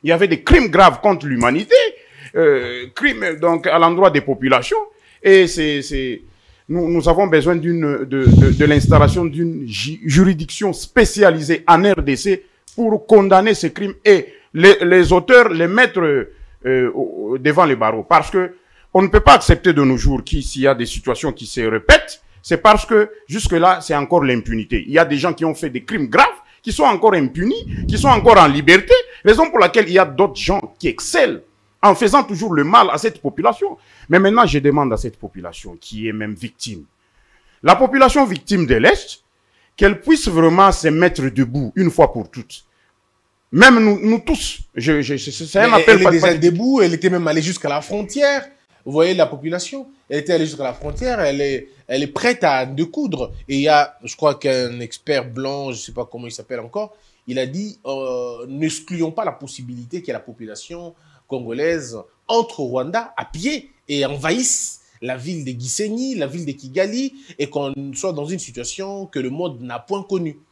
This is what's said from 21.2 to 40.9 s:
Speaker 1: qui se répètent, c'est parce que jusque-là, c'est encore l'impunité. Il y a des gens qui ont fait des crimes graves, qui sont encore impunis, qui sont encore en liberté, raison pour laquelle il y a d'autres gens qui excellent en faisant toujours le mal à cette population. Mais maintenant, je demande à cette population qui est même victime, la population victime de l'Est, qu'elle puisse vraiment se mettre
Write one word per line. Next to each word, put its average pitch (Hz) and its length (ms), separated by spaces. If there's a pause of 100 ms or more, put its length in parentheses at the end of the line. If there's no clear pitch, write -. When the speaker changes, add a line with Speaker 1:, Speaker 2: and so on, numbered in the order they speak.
Speaker 1:
qui 113 140
se 120 160
répètent, 110 580 (220)
c'est 170 160
parce 214 260
que 214 260 (160)
jusque-là, 180 540
c'est 151 140
encore 147 280
l'impunité. 113 640
Il 135 60
y 156 60
a 165 80
des 143 100
gens 156 160
qui 165 140
ont 156 80
fait 151 160
des 123 120
crimes 156 260
graves, 233 180 (360)
qui 226 100
sont 302 100
encore 214 320
impunis, 175 720
qui - 80
sont 285 120
encore 226 280
en 170 100
liberté, 151 460 (320)
raison 226 240
pour 233 120
laquelle 220 280
il 175 60
y 190 40
a 190 60
d'autres 147 320
gens - 420
qui 165 100
excellent - 520 (420)
en 196 120
faisant 240 280
toujours 190 320
le 143 100
mal 196 260
à 151 80
cette - 220
population. 220 560 (320)
Mais 170 100
maintenant, 208 280
je 147 120
demande 143 340
à 110 40
cette 107 220
population 87 600
qui 110 280
est 107 40
même 107 220
victime, 98 500 (800)
la 180 140
population 262 480
victime 196 420
de 120 100
l'Est, 185 460 (540)
qu'elle 202 240
puisse 311 280
vraiment 170 420
se 165 180
mettre 160 420